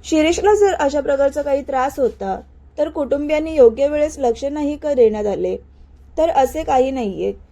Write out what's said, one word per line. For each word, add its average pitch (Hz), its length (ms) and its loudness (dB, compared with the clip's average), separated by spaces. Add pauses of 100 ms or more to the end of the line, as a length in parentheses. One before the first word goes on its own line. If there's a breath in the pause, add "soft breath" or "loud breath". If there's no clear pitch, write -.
शिरीषला 339 500 2
जर 403 200 2
अशा 285 260 0
प्रकारचा 277 420 0
काही 285 200 -2
त्रास 269 360 -4
होता 196 420 -4 (380)
तर 302 100 -2
कुटुंबियांनी 302 680 -2
योग्य 262 340 6
वेळेस 294 300 -2
लक्ष 240 260 -2
नाही 294 320 -4
का 294 180 -4
देण्यात 214 320 2
आले, 185 300 -2 (640)
तर 330 100 4
असे 277 340 0
काही 262 280 2
नाहीये 196 420 -4 (200)